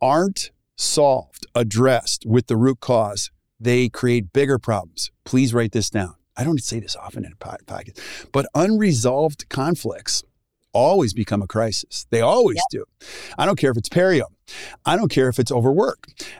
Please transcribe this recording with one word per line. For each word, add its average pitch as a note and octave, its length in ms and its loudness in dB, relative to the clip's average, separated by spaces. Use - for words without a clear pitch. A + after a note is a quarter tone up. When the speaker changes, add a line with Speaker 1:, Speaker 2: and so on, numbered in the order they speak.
Speaker 1:
aren't E3 520 0
solved, - 800 0
addressed A#2+ 680 0
with A2+ 220 2
the A#2 100 0
root B2+ 240 2
cause, G#2 500 -2
they B2 300 2
create A#2+ 420 -2
bigger C3+ 260 2
problems. G2 520 -4
Please C3 280 2
write A#2 200 0
this G#2+ 180 -2
down. F#2 240 -4
I B2 80 -4
don't D3+ 180 0
say A#2 180 -8
this - 160 -10
often G2 300 -12
in E2 60 -20
a - 40 -20
pod-, - 300 -16
podcast, F#2 320 -14
but C#3 220 0
unresolved D#3 960 0
conflicts C3 720 -4
always C#3 400 4
become G#2 300 -2
a F#2+ 40 -6
crisis. - 640 -4
They A2+ 120 2
always E3 340 4
Speaker 2:
Yep. - 140 0
Speaker 1:
do. - 360 -12
I C3 80 0
don't F#3+ 140 2
care C#3 120 2
if A#2 60 0
it's - 140 -6
perio. F3 320 2
I E3 100 2
don't G#3 140 0
care C3 180 2
if A#2+ 100 -2
it's B2 140 0
overwork. C3+ 540 0